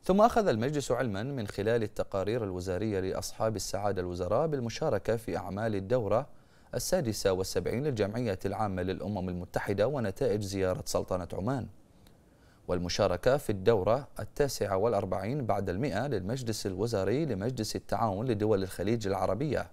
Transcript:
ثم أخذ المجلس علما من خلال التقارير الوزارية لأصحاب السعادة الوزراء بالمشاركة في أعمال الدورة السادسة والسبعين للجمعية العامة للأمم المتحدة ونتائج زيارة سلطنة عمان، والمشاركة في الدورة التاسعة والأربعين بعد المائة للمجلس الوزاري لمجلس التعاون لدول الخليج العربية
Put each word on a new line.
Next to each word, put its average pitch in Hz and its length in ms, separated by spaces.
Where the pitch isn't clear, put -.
ثم 196 180
أخذ 226 260
المجلس 135 440
علما 117 320
من 131 240
خلال 110 360
التقارير 101 600
الوزارية 95 560
لأصحاب 104 560
السعادة 98 460
الوزراء 90 460
بالمشاركة 120 680
في 92 220
أعمال 98 380
الدورة 104 520
السادسة 120 560
والسبعين 95 520
للجمعية 107 600
العامة 98 360
للأمم 92 480
المتحدة 95 580
ونتائج 110 540
زيارة 95 440
سلطنة 90 480
عمان، 104 340
والمشاركة 90 680
في - 120
الدورة 104 580
التاسعة 107 580
والأربعين 101 680
بعد 101 240
المائة 104 380
للمجلس 113 580
الوزاري 104 600
لمجلس 113 500
التعاون 101 520
لدول 104 360
الخليج 98 440
العربية 95 640